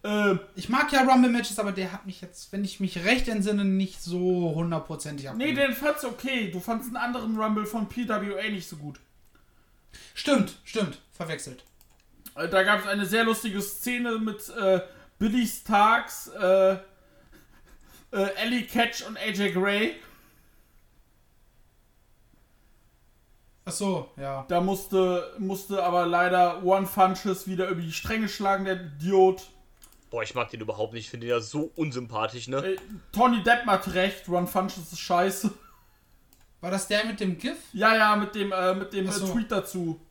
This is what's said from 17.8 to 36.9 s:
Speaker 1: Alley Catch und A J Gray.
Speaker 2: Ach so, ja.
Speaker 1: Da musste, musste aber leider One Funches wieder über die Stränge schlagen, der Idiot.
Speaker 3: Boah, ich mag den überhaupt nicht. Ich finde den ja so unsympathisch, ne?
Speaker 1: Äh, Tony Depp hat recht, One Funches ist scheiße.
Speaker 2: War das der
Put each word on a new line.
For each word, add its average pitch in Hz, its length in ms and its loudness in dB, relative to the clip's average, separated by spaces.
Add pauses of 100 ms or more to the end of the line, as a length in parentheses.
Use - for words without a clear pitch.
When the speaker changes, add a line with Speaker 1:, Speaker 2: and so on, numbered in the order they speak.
Speaker 1:
Alley 208 560 -2
Catch 233 400 -2
und 220 100 -12
A - 120 -8
J 190 240 0
Gray. 202 420 0 (3750)
Speaker 2:
Ach 175 60 -8
so, 185 460 -4
ja. 139 320 -8
Speaker 1:
Da 175 100 2
musste, 185 760 0
musste 190 480 -4
aber 175 200 2
leider 180 600 4
One 190 200 4
Funches 185 640 2
wieder 185 220 -2
über 170 120 -2
die 160 120 -8
Stränge 220 340 -2
schlagen, 196 380 0
der 185 160 -2
Idiot. 185 680 4 (640)
Speaker 3:
Boah, 117 120 -6
ich 110 140 -8
mag 120 140 -2
den 113 100 -12
überhaupt 107 340 -4
nicht. 113 120 -10
Ich - 40 -16
finde 117 180 -12
den 120 100 0
ja - 20 0
so 151 360 -6
unsympathisch, 120 720 -4
ne? 131 80 -2
Speaker 1:
Äh, 190 180 -2 (380)
Tony 240 280 4
Depp 240 240 4
hat 190 280 2
recht, 185 340 0
One 180 200 0
Funches 185 440 -4
ist 170 80 -12
scheiße. 190 540 2 (1080)
Speaker 2:
War 180 120 -6
das 190 160 -4
der 208 180 2